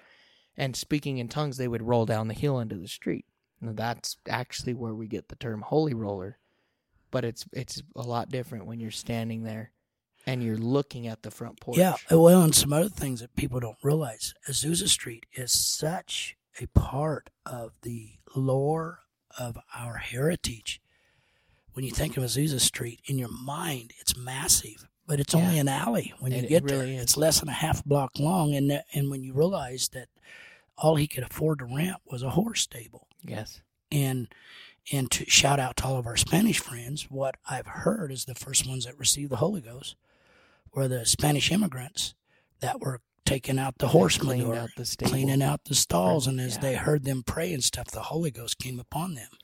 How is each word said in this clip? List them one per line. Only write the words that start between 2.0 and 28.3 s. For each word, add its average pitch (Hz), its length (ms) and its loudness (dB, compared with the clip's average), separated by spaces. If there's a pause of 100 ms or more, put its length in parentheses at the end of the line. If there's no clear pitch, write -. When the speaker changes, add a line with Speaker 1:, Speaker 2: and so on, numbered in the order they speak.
Speaker 1:
down 110 220 0
the 110 60 -4
hill 139 260 0
into 110 160 -6
the 87 120 -10
street. - 380 -6 (340)
Now, 113 140 -8
that's 110 440 -4 (100)
actually 120 460 -4
where 113 200 -6
we 110 140 -10
get 104 220 -8
the - 80 -16
term 110 240 -6
holy 147 320 0
roller, 101 440 -6 (760)
but 127 120 0
it's, 117 300 -6
it's 127 280 -8 (140)
a 120 60 -8
lot 117 280 -4
different 123 360 -8
when 113 140 -10
you're 110 120 -8
standing 113 520 -6
there 110 280 -10 (540)
and 127 180 -2
you're 110 140 0
looking 120 500 -2
at 110 160 -10
the 110 80 -12
front - 300 -12
porch. 123 160 -4
Speaker 2:
Yeah, 180 180 6 (160)
well, 170 320 12
and 156 100 8
some 143 200 4
other 175 160 2
things 127 320 -6
that - 140 -16
people 127 240 -2
don't 110 220 -6
realize. 143 520 -2 (160)
Azusa 165 400 0
Street 117 440 -2
is 123 180 -6
such - 840 -2 (260)
a - 60 -8
part - 600 0 (160)
of 117 260 -12 (100)
the 113 300 -10 (240)
lore 139 640 0 (400)
of 117 180 -8 (180)
our 120 220 -8
heritage. 123 840 -4 (920)
When 131 120 -6
you 120 60 -6
think 147 260 -2
of 131 60 2
Azusa 131 360 0
Street, - 460 -2
in 139 120 -2
your 120 140 -4
mind, 131 680 -6
it's - 180 -2
massive, 127 680 -2 (200)
but 147 120 0
it's - 140 0
Speaker 1:
Yeah. 165 80 6
Speaker 2:
only 170 180 4
an 139 80 4
alley 151 520 0
when 127 120 -2
you 127 80 0
Speaker 1:
It 123 100 -2
Speaker 2:
get 147 140 6
Speaker 1:
really 139 140 0 (100)
Speaker 2:
there. 131 100 -6
Speaker 1:
is. 123 60 -6
Speaker 2:
It's 123 140 4
less 156 220 4
than 151 100 -2
a 127 40 -4
half 156 320 0
block 143 340 2
long, 147 340 2